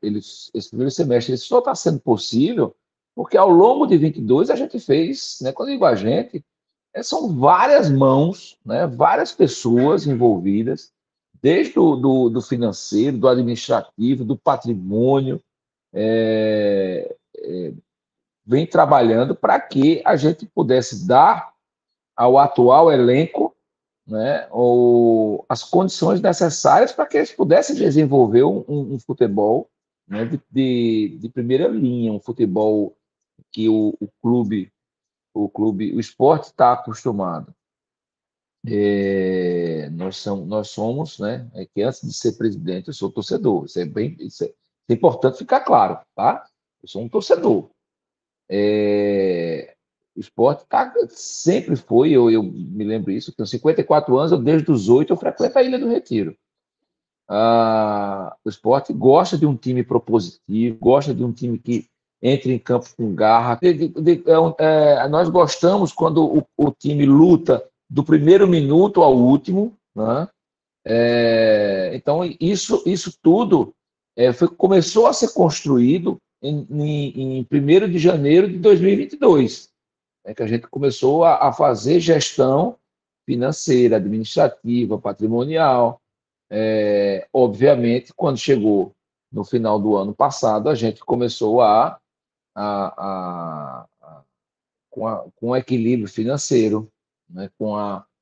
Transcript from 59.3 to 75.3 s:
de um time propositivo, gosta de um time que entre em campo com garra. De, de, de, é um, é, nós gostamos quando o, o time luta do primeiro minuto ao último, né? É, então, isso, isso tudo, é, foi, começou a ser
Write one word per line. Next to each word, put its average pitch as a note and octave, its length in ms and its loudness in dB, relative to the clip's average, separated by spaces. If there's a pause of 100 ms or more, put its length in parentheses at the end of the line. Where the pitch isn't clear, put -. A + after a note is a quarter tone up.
de D3+ 80 2
um C#3+ 80 -2
time B2 260 -4
propositivo, A2+ 960 -4
gosta C3+ 380 0
de A#2 80 -6
um A#2+ 80 -4
time A#2+ 260 -8
que A#2 320 -6 (320)
entre C3 300 0
em A#2+ 80 -2
campo B2 260 -4 (120)
com A2 180 -6
garra. A#2 460 2
De, F3 120 4
de, D#3 140 -4
de, E3 420 0
é D#3+ 80 6
um, E3 200 2
é, D3+ 500 2
nós D#3+ 220 0
gostamos E3+ 640 2
quando D#3 460 0
o, - 60 -2 (120)
o C#3+ 120 2
time D3 360 -2
luta D3 600 4 (240)
do - 140 -2
primeiro D#3+ 420 6
minuto F3 560 2
ao C#3+ 140 6
último, C#3+ 580 2 (220)
né? A#2 320 -4 (560)
É, A2 1120 0
então, C#3+ 260 -2 (180)
isso, - 480 -2
isso F3+ 360 -4
tudo, F#3 520 2 (440)
é, B2 160 4
foi, E3+ 160 0
começou F#3+ 580 2
a - 60 2
ser - 180 -2